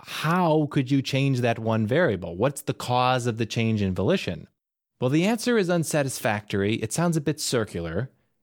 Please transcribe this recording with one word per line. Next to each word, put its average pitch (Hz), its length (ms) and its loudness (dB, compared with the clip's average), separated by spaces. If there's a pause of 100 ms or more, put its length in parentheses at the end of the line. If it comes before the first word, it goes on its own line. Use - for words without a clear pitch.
how 156 680 2
could 131 220 -2
you 139 100 4
change 135 400 0
that 117 160 2
one 110 300 0
variable? 101 500 0
What's 135 240 0
the - 140 -4
cause 123 500 0
of 117 140 -2
the 113 80 -2
change 110 340 0
in 95 140 0
volition?" 95 520 -2 (520)
Well, 127 100 0
the 160 160 2
answer 233 320 0
is 180 140 2
unsatisfactory. 117 1040 0
It 110 180 -4
sounds 165 240 0
a 160 40 0
bit 151 200 -4
circular, 98 680 -2 (320)